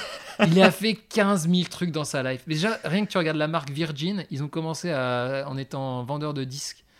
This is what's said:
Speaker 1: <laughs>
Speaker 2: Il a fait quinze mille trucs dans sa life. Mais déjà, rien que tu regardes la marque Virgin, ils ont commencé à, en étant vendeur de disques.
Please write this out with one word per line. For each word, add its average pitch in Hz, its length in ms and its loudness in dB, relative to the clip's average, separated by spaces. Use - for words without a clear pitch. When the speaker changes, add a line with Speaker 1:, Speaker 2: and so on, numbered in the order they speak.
Speaker 1:
<laughs> - 440 0
Speaker 2:
Il 170 140 8
a 196 100 10
fait 214 240 2
quinze 202 520 2
mille 180 220 4
trucs 175 220 -4
dans 151 140 -2
sa 139 240 -2
life. 127 180 -6
Mais 156 80 -2
déjà, 214 280 0
rien 190 220 0
que - 60 -4
tu - 60 -2
regardes 156 200 2
la 151 100 2
marque 156 240 -4
Virgin, 156 580 -4
ils 143 140 -4
ont 151 40 -2
commencé 160 440 -4
à, 131 560 0
en 135 100 -6
étant 131 460 -6
vendeur 147 300 -4
de 139 100 -4
disques. 131 400 -10